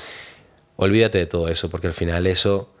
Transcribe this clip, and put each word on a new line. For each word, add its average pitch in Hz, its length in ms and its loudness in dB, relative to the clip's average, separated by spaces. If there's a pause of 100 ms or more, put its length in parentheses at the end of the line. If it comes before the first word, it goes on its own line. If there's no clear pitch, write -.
(760)
Olvídate 104 400 4
de 87 80 2
todo 82 240 -2
eso, 82 200 -2
porque 87 180 -4
al 82 60 -2
final 85 340 0
eso 98 540 0